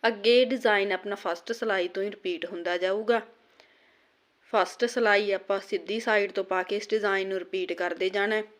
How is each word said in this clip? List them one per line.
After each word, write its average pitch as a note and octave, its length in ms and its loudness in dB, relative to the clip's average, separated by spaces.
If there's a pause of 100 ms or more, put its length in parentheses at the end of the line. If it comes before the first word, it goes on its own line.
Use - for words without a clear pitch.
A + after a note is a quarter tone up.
ਅੱਗੇ A#3 380 6
ਡਿਜ਼ਾਈਨ G#3+ 480 2
ਆਪਣਾ G3+ 240 -4
ਫਸਟ F3 360 -6
ਸਲਾਈ G3 360 -2
ਤੋਂ F#3+ 140 -4
ਹੀ G#3 80 -4
ਰਿਪੀਟ F3+ 360 -6
ਹੁੰਦਾ F3 300 -4
ਜਾਊਗਾ। G#3+ 440 0 (1300)
ਫਸਟ G3 320 2
ਸਲਾਈ G#3+ 480 2
ਆਪਾਂ G3 280 -2
ਸਿੱਧੀ G3+ 400 -4
ਸਾਈਡ G#3 320 2
ਤੋਂ F#3+ 120 -2
ਪਾ F#3 180 0
ਕੇ G3+ 140 -4
ਇਸ G#3 120 -6
ਡਿਜ਼ਾਈਨ G3 400 0
ਨੂੰ F#3+ 100 -2
ਰਿਪੀਟ F3 340 -4
ਕਰਦੇ F3 380 -2
ਜਾਣਾ G#3 260 0
ਹੈ। G#3+ 60 -2 (180)